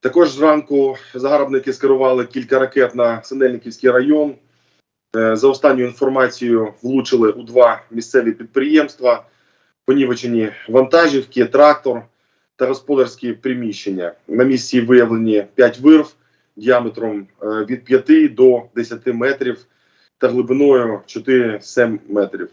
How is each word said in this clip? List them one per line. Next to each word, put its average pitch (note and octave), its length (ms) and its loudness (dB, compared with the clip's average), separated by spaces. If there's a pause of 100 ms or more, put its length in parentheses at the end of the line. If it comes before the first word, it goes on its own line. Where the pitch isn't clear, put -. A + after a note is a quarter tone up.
Також D#3+ 300 2
зранку C#3+ 640 0 (160)
загарбники C3+ 600 -2
скерували C3 520 0
кілька B2+ 340 -2
ракет B2+ 360 0
на A#2 280 -2
Синельниківський B2+ 680 -2
район. C#3+ 460 0 (800)
Е, A2+ 200 0
за A2+ 120 2
останню C3 360 2
інформацію, B2 960 -2
влучили B2 500 0
у A#2+ 120 -8
два A#2 380 2 (100)
місцеві A#2+ 400 -2
підприємства: C3+ 920 -2 (600)
понівечені A#2+ 680 -2 (180)
вантажівки, C3 760 2
трактор C3 560 0 (540)
та C3 100 -4
господарські B2+ 680 -4
приміщення. G#2 800 -8 (140)
На A#2 160 0
місці B2+ 380 0
виявлені A2+ 640 2 (100)
п'ять A#2+ 240 2
вирв D3+ 360 4 (400)
діаметром, A2 720 -4 (160)
е, G#2 40 -8
від A2 360 -6
п'яти D3 460 2
до B2+ 340 2 (120)
десяти A#2 380 -6
метрів B2 520 -6 (520)
та C3 100 -2
глибиною B2 800 0
чотири-сем A#2+ 960 -2 (100)
метрів. G2 420 -4